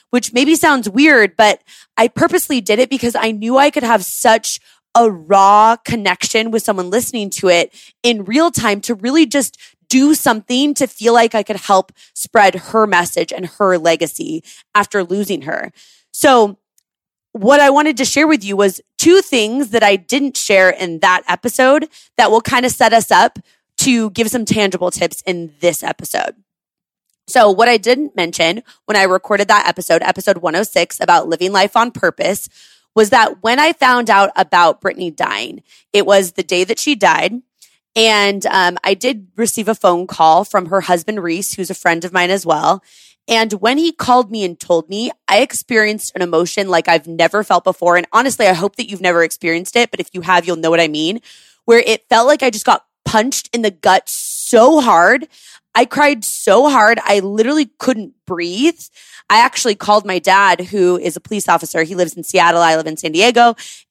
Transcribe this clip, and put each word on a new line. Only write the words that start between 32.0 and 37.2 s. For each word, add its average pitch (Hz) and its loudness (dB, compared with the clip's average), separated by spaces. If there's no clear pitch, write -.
was 214 2
that 233 2
when 240 0
I 320 2
found 247 2
out 196 4
about 175 2
Brittany 185 -6
dying, 123 -8
it 202 2
was 196 2
the 190 -6
day 180 -2
that 202 -6
she 294 -2
died. 185 0